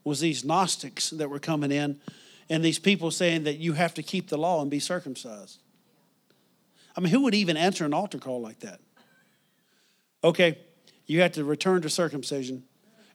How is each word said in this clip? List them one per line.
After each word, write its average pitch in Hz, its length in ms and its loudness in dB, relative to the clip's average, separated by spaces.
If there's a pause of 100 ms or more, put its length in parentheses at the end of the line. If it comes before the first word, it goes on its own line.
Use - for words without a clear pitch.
was 143 160 -2
these 147 240 0
Gnostics 165 680 0
that 156 200 -6
were 143 80 -8
coming 147 340 -2
in 143 280 -2 (500)
and 160 140 0
these 160 140 2
people 165 320 2
saying 165 340 0
that 147 140 -2
you 160 160 0
have 165 200 0
to 160 80 -8
keep 180 260 -4
the 147 100 -2
law 165 240 2
and 139 80 -4
be 143 100 -2
circumcised. 123 760 -8 (1400)
I - 40 -4
mean, 175 120 2
who 269 100 6
would 240 120 4
even 180 220 2
answer 175 280 2
an 147 100 0
altar 170 240 -4
call 127 220 -8
like 110 200 -12
that? 92 200 -16 (1400)
Okay, 170 340 4 (480)
you 156 140 2
have 175 120 4
to 156 120 -4
return 170 380 2
to 151 80 -4
circumcision, 139 720 -4 (500)